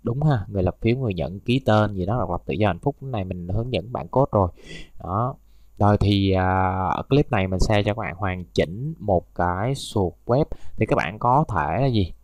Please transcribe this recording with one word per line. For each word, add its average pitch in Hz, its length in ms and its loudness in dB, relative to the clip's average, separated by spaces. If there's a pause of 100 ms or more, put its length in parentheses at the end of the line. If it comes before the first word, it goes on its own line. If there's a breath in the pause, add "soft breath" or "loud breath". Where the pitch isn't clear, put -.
Đúng 120 200 -4
ha, 135 260 2
người 98 140 -2
lập 90 180 0
phiếu, 117 160 2
người 117 180 -2
nhận, 85 260 -6
ký 123 180 0
tên 107 360 2
gì 90 120 -2
đó, 92 120 -2
độc 90 120 -2
lập, 87 160 -2
tự 73 80 -2
do, 104 120 2
hạnh 85 120 0
phúc. 139 220 -2
Cái 135 100 -10
này 104 140 -4
mình 90 240 -8
hướng 113 240 -2
dẫn 107 200 -4
bạn - 160 -6
code 139 240 2
rồi. 95 160 4 (500 loud breath)
Đó. 107 360 -4 (440)
Rồi 101 200 4
thì, 98 340 4
à, 92 460 2 (100)
ở - 200 -2
clip 143 240 2
này 95 140 2
mình 92 140 -2
share 104 220 2
cho 104 120 0
các 107 40 -6
bạn 101 160 -6
hoàn 90 300 -4
chỉnh 104 540 -4
một 95 360 0
cái 92 400 -2
sụt 98 380 -2 (140)
web. 135 180 2 (320 loud breath)
Thì 110 100 2
các 143 100 0
bạn 104 220 -2
có 131 300 4
thể 82 320 -2
là 139 60 2
gì? 107 260 2 (120)